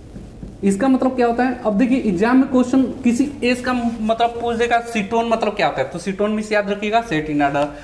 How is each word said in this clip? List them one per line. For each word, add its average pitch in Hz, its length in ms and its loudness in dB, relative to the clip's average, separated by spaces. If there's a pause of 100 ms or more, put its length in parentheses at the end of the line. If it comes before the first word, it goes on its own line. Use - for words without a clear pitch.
(640)
इसका 196 240 2
मतलब 254 280 2
क्या 240 100 2
होता 240 180 2
है? 254 160 -2
अब 208 180 0
देखिए 254 220 2
exam 214 360 2
में 269 120 4
question 254 340 2 (200)
किसी 240 300 2 (120)
एज 247 160 0
का 254 120 -2
मतलब 233 600 0
पूछ 233 240 -4
देगा, 233 260 2
cetone 233 460 -2
मतलब 220 280 0
क्या 165 100 2
होता 139 140 -2
है, 127 80 -2
तो 175 100 -10
cetone 196 340 -2
miss 214 200 -4
याद 208 180 0
रखिएगा, 208 320 -2
सेट 156 260 -4
in 147 140 0
order। 143 240 0 (180)